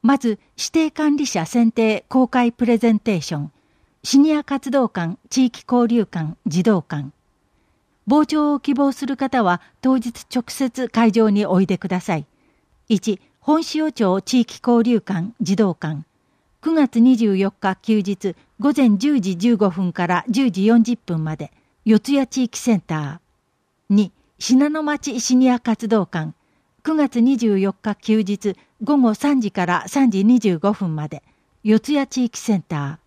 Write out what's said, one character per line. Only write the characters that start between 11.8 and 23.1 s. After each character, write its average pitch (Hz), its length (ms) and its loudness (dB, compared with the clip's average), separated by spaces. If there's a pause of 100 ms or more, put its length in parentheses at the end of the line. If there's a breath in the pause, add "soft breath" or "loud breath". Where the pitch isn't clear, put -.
だ 180 120 -2
さ 185 160 -4
い。 143 100 -8 (600)
一、 214 320 -2 (200)
本 311 220 0 (120)
塩 311 180 0
町 190 280 0
地 240 220 0
域 - 220 -6
交 233 200 2
流 233 160 2
館、 190 400 -6
児 190 160 0
童 190 180 0
館。 156 300 -8 (600)
九 320 60 0
月 285 260 2
二 247 180 6
十 214 200 2
四 190 160 0
日 190 240 -4
休 214 240 0
日、 190 340 -6 (240 soft breath)
午 285 180 0
前 233 220 4
十 277 220 0
時 185 160 -2
十 226 200 2
五 190 140 2
分 180 220 -4
か 175 160 -4
ら 180 200 0
十 247 220 0
時 190 160 -2
四 233 160 6
十 233 140 0
分 165 260 -6
ま 156 140 -6
で、 - 160 -14 (320)
四 214 160 4
谷 277 260 0
地 254 180 -2
域 - 140 -8
セ 233 160 0
ン 180 60 0
タ - 160 -8
ー。 151 220 -8 (720)